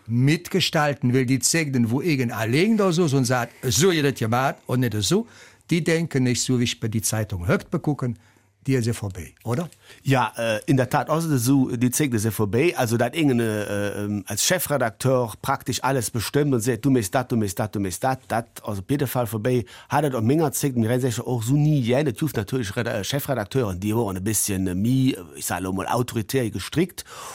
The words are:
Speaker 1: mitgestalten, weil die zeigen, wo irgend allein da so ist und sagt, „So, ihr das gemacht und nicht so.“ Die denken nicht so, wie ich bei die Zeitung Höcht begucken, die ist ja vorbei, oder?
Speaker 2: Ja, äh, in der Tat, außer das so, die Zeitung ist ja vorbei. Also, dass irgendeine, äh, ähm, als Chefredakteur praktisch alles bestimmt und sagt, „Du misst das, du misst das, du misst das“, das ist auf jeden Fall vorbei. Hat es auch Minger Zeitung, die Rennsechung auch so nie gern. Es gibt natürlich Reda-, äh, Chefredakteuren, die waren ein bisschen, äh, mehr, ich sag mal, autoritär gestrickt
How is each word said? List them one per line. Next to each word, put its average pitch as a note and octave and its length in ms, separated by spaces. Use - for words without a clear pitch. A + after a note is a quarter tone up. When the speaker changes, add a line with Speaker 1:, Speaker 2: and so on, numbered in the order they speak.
Speaker 1:
mitgestalten, C#3+ 1040
weil C3 100
die B2+ 140
zeigen, C3 540
wo C3+ 80
irgend C3 320
allein B2+ 440
da G3 140
so E3+ 140
ist C3+ 100
und C3+ 120
sagt, A#2+ 260
„So, C3+ 300
ihr D#3+ 100
das C#3 120
gemacht B2 420
und B2+ 140
nicht A#2 220
so.“ G#3 260
Die E3 140
denken E3 400
nicht B2 180
so, B2+ 160
wie A#2+ 60
ich - 160
bei A2+ 80
die G#2+ 120
Zeitung G2+ 460
Höcht - 240
begucken, C3+ 480
die C3+ 80
ist A#2+ 120
ja A#2 60
vorbei, F#2 500
oder? A#2+ 280
Speaker 2:
Ja, B2+ 340
äh, A2+ 300
in C#3+ 100
der B2+ 140
Tat, C3 180
außer D#3+ 220
das B2+ 140
so, C3 300
die B2 160
Zeitung B2+ 260
ist G#2 100
ja A2+ 40
vorbei. A2+ 460
Also, A#2+ 220
dass B2 160
irgendeine, A#2 520
äh, G2+ 380
ähm, G#2 220
als - 180
Chefredakteur B2+ 960
praktisch - 420
alles C3 280
bestimmt C#3+ 420
und A#2+ 80
sagt, A2 240
„Du C#3 60
misst B2 240
das, B2+ 140
du B2+ 80
misst G#2 220
das, A2 120
du G#2+ 100
misst F#2+ 240
das“, B2+ 140
das A2+ 160
ist - 180
auf G2+ 240
jeden C3+ 220
Fall B2 180
vorbei. A2+ 380
Hat D3 160
es C3+ 100
auch A#2+ 60
Minger C#3 320
Zeitung, B2+ 300
die G#2+ 60
Rennsechung B2 380
auch A#2+ 160
so B2 120
nie D3 280
gern. B2 240
Es C3 120
gibt D3 180
natürlich G#2+ 400
Reda-, A#2 220
äh, G2 40
Chefredakteuren, A2+ 800
die G#2+ 160
waren G2+ 220
ein F#2 40
bisschen, G2 440
äh, F2+ 80
mehr, B2+ 500
ich D2 100
sag F2+ 160
mal, F#2+ 240
autoritär A#2+ 640
gestrickt - 560